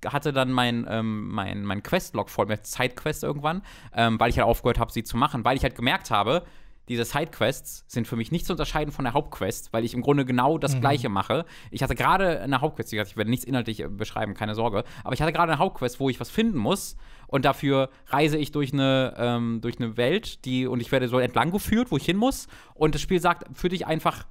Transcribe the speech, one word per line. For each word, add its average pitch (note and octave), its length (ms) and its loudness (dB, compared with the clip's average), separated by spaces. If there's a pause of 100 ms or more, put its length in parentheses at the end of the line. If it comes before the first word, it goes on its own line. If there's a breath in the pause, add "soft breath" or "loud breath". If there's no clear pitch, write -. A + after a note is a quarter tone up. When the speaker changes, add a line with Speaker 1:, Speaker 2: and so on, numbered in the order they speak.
Speaker 1:
hatte C#3+ 260 -2
dann C3 180 2
mein, A#2+ 380 2
ähm, G#2+ 400 -2
mein, G2 340 -4
mein G2+ 200 -4
Questlog - 480 -2
voll G#2 160 0
mit G#2+ 180 -4
Sidequests - 560 -4
irgendwann, D3 400 -2 (320 loud breath)
ähm, A2+ 260 4
weil A#2+ 120 4
ich A2+ 80 2
halt G#2+ 80 6
aufgehört A#2+ 320 2
hab, A#2 100 2
sie A#2 140 -4
zu - 120 -6
machen, A#2+ 300 0
weil C3 120 4
ich B2+ 60 -2
halt C3+ 120 0
gemerkt C#3 340 0
habe, A#2+ 340 2 (460 loud breath)
diese A#2 140 0
Sidequests - 880 -2
sind A#2 180 -2
für - 80 -4
mich A2+ 160 -4
nicht C3 140 -2
zu G3+ 80 0
unterscheiden D3+ 400 -2
von - 100 -6
der B2 100 0
Hauptquest, - 600 -2
weil A#2 100 2
ich A#2 100 -2
im B2 80 -2
Grunde C#3+ 220 4
genau B2+ 340 4
das C#3 180 0
Speaker 2:
Mhm. C3 40 0
Speaker 1:
Gleiche B2 300 2
mache. G#2+ 360 0 (240 loud breath)
Ich G#2 140 -4
hatte C3+ 120 0
gerade E3+ 440 4
eine B2+ 220 0
Hauptquest, D3+ 320 -4
wie - 20 -2
gesagt, G#2 160 -2
ich - 60 -12
werde G#2+ 120 0
nichts B2 140 0
inhaltlich, A2+ 380 -2
äh, D2+ 80 -6
beschreiben, G#2 460 -4
keine G#2+ 200 -4
Sorge, A2+ 300 0 (180 loud breath)
aber - 100 -4
ich C3+ 80 0
hatte D#3 120 2
gerade E3 180 4
eine C#3+ 80 0
Hauptquest, E3 400 -2
wo C3+ 100 2
ich B2 120 -4
was A#2+ 80 -8
finden A3+ 280 2
muss C#3+ 380 -2 (320 loud breath)
und C3 160 0
dafür C3+ 460 2 (160 loud breath)
reise D3+ 320 2
ich D3 160 -2
durch C#3+ 180 0
eine, C3+ 460 2
ähm, A#2 420 0
durch A#2 220 -6
eine A2+ 160 -4
Welt, C#3+ 480 0
die, B2+ 200 0
und B2 140 -2
ich A#2 140 -4
werde B2+ 160 2
so B2+ 100 2
entlang B2 320 2
geführt, G#3+ 400 0
wo - 60 0
ich - 80 -4
hin E3+ 100 2
muss A#3+ 320 0 (260 loud breath)
und D3+ 220 2
das D3 60 -2
Spiel F3 180 2
sagt, E3+ 380 0
„Führ F3+ 120 0
dich F3+ 160 -4
einfach D#3+ 460 -2